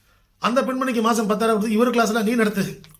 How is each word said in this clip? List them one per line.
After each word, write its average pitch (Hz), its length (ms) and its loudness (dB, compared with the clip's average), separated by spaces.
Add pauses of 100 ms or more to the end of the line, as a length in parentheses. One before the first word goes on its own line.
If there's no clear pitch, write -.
(380)
அந்த 240 240 0
பெண்மணிக்கு 262 380 -2
மாசம் 220 260 0
பத்தாயிரம் 214 340 0
கொடுத்து, 214 180 0
"இவர் 233 160 2
கிளாஸ்லாம் 220 340 0
நீ 247 60 0
நடத்து" 208 460 -2 (180)